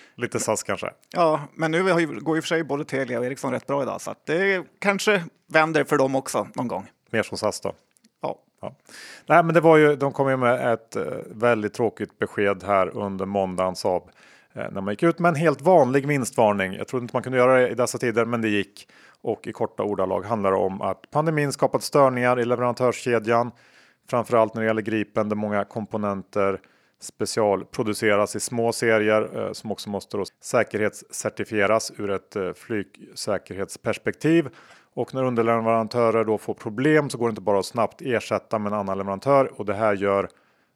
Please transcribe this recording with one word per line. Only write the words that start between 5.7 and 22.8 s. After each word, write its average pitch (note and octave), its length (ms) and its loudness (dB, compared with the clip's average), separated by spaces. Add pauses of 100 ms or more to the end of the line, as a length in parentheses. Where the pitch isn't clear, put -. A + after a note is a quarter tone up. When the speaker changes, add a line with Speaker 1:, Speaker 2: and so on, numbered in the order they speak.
Speaker 2:
för D3 140 0
dem C3+ 180 2
också B2+ 380 -2
någon B2 140 -6
gång. F#2+ 240 -8 (180)
Speaker 1:
Mer A2 140 0
som - 140 -6
sas G#2 240 -2
då? F#2+ 120 -4 (480)
Speaker 2:
Ja. - 180 -6 (220)
Speaker 1:
Ja. - 140 -12 (500)
Nej, E3 180 6
men E3 120 0
det E3+ 60 6
var D#3+ 160 8
ju, D3 180 6
de C3+ 160 -2
kom C3+ 180 0
ju C3 80 0
med B2 360 2
ett, - 220 -8
eh, G2+ 80 -2 (240)
väldigt A2 460 0
tråkigt - 460 -4
besked G2+ 440 0
här F#2+ 340 2
under G2 280 -4
måndagen, F#2 500 -2
Saab, F2+ 340 -2 (440)
eh, - 180 -10
när G2 100 -8
man G2+ 120 -4
gick G#2 100 -4
ut E3+ 160 2
med F3 100 4
en E3 60 0
helt D3 260 0
vanlig C#3+ 460 4
vinstvarning. G#2+ 680 0
Jag - 140 -10
trodde B2 160 -6
inte A#2+ 120 -10
man A#2+ 80 -2
kunde B2+ 140 -2
göra B2+ 180 6
det B2+ 140 4
i - 40 -4
dessa A#2+ 240 -2
tider, A#2 280 0
men A#2 160 -2
det A2 80 0
gick. - 400 -4 (320)
Och - 260 -6
i A2 40 -10
korta G#2+ 320 -6
ordalag F#2+ 380 -2
handlar G2+ 300 0
det G2 60 2
om F#2+ 240 -2
att G2 300 -8
pandemin D3+ 400 0
skapat - 320 0
störningar B2+ 560 2
i A#2 60 0
leverantörskedjan, A#2+ 1080 0 (580)